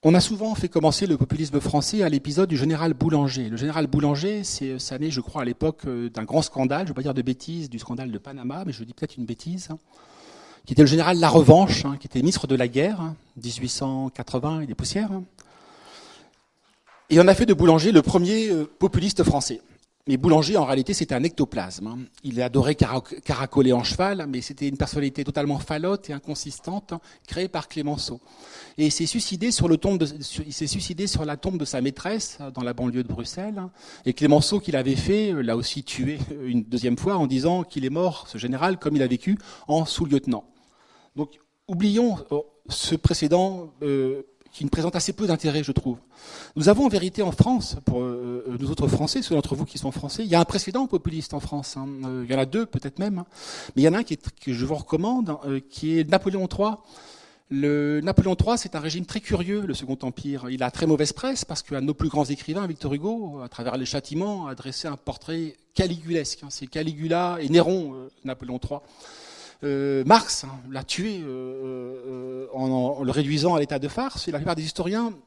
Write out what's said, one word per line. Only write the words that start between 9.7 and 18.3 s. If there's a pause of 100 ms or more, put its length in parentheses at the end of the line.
hein, (880)
qui
était
le
général
La
Revanche,
hein,
qui
était
ministre
de
la
guerre,
hein, (200)
dix-huit
cent
quatre-vingts
et
des
poussières,
hein. (1900)
Et
on
a
fait
de
Boulanger
le
premier,